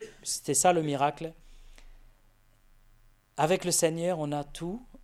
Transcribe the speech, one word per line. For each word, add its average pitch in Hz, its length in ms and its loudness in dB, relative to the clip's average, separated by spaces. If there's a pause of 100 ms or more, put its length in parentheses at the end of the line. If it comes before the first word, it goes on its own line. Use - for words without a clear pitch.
(220)
C'était - 300 -4
ça 180 200 6
le 170 100 2
miracle. 147 500 -2 (2000)
Avec 175 260 2
le 175 60 0
Seigneur, 165 480 2
on 147 120 -4
a 147 140 -4
tout, 185 400 -8 (200)